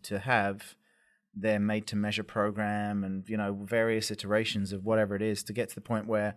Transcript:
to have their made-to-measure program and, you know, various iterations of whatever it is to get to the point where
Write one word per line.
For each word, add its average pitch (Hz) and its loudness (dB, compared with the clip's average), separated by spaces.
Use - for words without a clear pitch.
to 101 -4
have 101 0
their 104 2
made-to-measure 104 0
program 104 0
and, 95 -6
you 110 -2
know, 101 0
various 113 2
iterations 104 0
of 98 -6
whatever 107 2
it 98 -2
is 107 0
to - -8
get 113 -2
to - -16
the - -12
point 110 -2
where 104 2